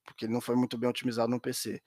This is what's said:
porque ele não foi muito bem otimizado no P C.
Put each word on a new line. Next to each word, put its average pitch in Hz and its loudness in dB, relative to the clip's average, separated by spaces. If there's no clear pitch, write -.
porque - -10
ele 110 -2
não 120 2
foi 120 0
muito 123 2
bem 120 2
otimizado 120 0
no 123 2
P 127 -4
C. - -4